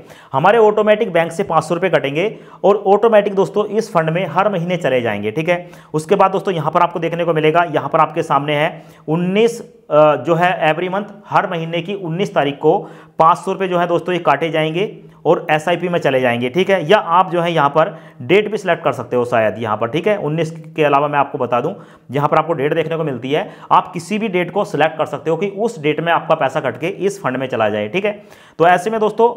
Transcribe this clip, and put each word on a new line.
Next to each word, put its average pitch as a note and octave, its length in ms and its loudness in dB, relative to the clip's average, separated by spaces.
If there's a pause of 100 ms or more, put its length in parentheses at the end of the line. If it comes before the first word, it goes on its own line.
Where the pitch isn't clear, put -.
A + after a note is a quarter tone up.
(320)
हमारे F#3 280 4
ऑटोमेटिक, G#3+ 520 2
बैंक E3 200 0
से G3 120 -4
पाँच D#3+ 200 0
सौ F3+ 100 -4
रुपये E3+ 160 -2
कटेंगे D#3 440 0 (300)
और G3+ 220 4
ऑटोमेटिक G#3 480 4
दोस्तों G3 320 0
इस G#3+ 260 -4
फंड D#3+ 180 2
में F3 180 -2
हर G3+ 220 0
महीने F3+ 280 -2
चले C3 220 0
जाएंगे, G#2+ 300 -2
ठीक D#3+ 180 -2
है। F3 180 -2 (280)
उसके D#3 220 -4
बाद F#3+ 140 2
दोस्तों F#3+ 240 -4
यहाँ D#3 160 -4
पर E3+ 120 2
आपको F3 180 -2
देखने E3 240 -4
को E3 100 0
मिलेगा, D#3 300 2
यहाँ D3 240 0
पर D#3+ 120 2
आपके D#3 240 0
सामने D3 320 0
है D#3+ 260 -2 (260)
उन्नीस, F#3+ 520 0
अ, D3+ 580 2
जो E3 180 0
है F3+ 140 2 (160)
every E3 240 0
month, G3+ 220 -6 (140)
हर F3+ 240 0
महीने E3 320 -4
की G3+ 140 -8
उन्नीस E3 380 -4
तारीख C#3+ 220 0
को E3 220 2 (400)
पाँच - 200 4
सौ F#3+ 140 -6
रुपये F#3 160 -4
जो F3 100 0
है F3 100 0
दोस्तों F3 260 -2
ये E3+ 60 -2
काटे D#3+ 300 0
जाएंगे D#3+ 400 -2 (360)
और E3+ 240 2
एसआईपी F3 380 0
में F3 100 0
चले C3+ 220 2
जाएंगे, A#2+ 300 0
ठीक F3+ 200 0
है। F3+ 180 0
या G#3 100 6
आप F3 320 2
जो E3+ 100 0
है E3+ 120 0
यहाँ D3 180 4
पर D#3 180 2 (340)
डेट - 280 2
भी G#3+ 80 -4
सिलेक्ट E3+ 260 -2
कर C#3+ 80 0
सकते A#2+ 240 -6
हो B2 80 2
शायद A2 340 0
यहाँ A2 180 -4
पर, A2+ 120 -2
ठीक E3+ 180 -4
है, G#3 120 0
उन्नीस D#3 320 -4 (260)
के D3+ 80 2
अलावा C#3+ 240 2
मैं C#3+ 100 0
आपको C#3 200 0
बता A#2+ 220 0
दूँ, E3+ 140 -4 (360)
यहाँ C#3+ 180 0
पर D#3+ 100 2
आपको D#3 140 0
डेट D3+ 220 -2
देखने D#3+ 220 -2
को D#3+ 80 -4
मिलती C3 280 -6
है, F3 160 -2 (240)
आप F3+ 200 2
किसी F3+ 260 -6
भी G#3+ 100 -2
डेट F3+ 220 -2
को G3+ 140 -2
सिलेक्ट D#3 340 0
कर D3+ 80 -2
सकते D3 240 -6
हो E3 60 0
कि E3 120 -4
उस G#3 300 -6
डेट D3+ 220 -2
में E3 120 0
आपका E3 240 0
पैसा C#3 240 -2
कट A#2+ 180 -4
के D#3+ 100 -6
इस F#3+ 340 -4
फंड B2+ 140 -2
में C3 120 -4
चला A2 200 0
जाए, G#2+ 200 -2
ठीक G#2+ 160 -4
है। G#2 80 -2 (460)
तो D#3+ 80 4
ऐसे F3+ 240 4
में A3+ 100 -2
दोस्तों A3+ 360 2